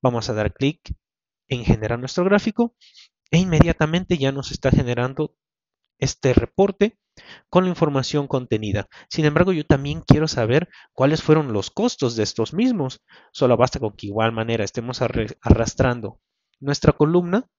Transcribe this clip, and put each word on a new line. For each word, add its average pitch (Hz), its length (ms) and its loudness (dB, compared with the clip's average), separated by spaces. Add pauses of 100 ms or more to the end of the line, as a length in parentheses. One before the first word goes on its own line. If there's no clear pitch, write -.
Vamos 120 300 -2
a 113 40 -2
dar 107 200 -2
clic - 400 -4 (540)
en 123 160 -6
generar 110 340 0
nuestro 135 260 -4
gráfico 208 520 0 (540)
e 165 80 4
inmediatamente 170 760 2
ya 139 140 2
nos 139 220 -8
está - 180 0
generando 123 640 -2 (640)
este 131 360 0
reporte 202 640 2 (500)
con 185 160 2
la 185 60 -2
información 143 580 -2
contenida. 107 600 -4 (200)
Sin - 160 -2
embargo, 160 280 2
yo 151 140 -2
también 143 400 -2
quiero 156 220 4
saber 127 400 0 (240)
cuáles 147 300 0
fueron 151 300 2
los 101 180 -4
costos 160 440 -2
de 110 80 -2
estos 110 320 -4
mismos. 196 480 -2 (300)
Solo 123 240 2
basta 123 240 0
con 110 160 -6
que - 100 -14
igual 110 240 -2
manera 113 320 -4
estemos 120 380 -6
arre-, 113 400 -4
arrastrando 117 800 0 (400)
nuestra 143 320 0
columna 175 560 0 (100)